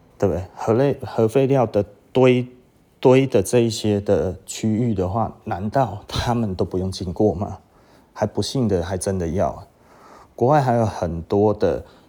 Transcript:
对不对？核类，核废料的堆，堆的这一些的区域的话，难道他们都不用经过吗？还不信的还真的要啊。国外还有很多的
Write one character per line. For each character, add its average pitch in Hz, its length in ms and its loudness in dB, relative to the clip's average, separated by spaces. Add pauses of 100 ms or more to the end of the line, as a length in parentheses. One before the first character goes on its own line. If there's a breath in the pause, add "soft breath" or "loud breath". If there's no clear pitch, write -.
(180)
对 104 100 0
不 85 60 0
对？ 90 100 -4 (120)
核 - 180 0
类， 135 320 2
核 110 220 0
废 135 180 2
料 131 220 2
的 - 180 0 (260)
堆， 127 360 4 (520)
堆 135 280 6
的 107 160 2
这 123 160 0
一 117 100 2
些 104 320 -2
的 92 340 0 (100)
区 - 240 -6
域 113 240 0
的 92 140 -2
话， 107 360 -4
难 104 260 -6
道 104 380 -2
他 - 260 -4
们 110 220 -2
都 98 100 -2
不 92 120 -4
用 95 140 -2
经 92 220 -8
过 104 220 0
吗？ 98 240 -8 (540 soft breath)
还 - 120 -4
不 107 160 -4
信 123 260 -2
的 92 160 2
还 92 140 -4
真 95 220 -2
的 85 80 -2
要 82 220 0
啊。 - 180 -10 (680 loud breath)
国 117 120 2
外 151 120 4
还 127 140 2
有 117 100 2
很 82 400 -4
多 104 300 2
的 73 320 0 (240 loud breath)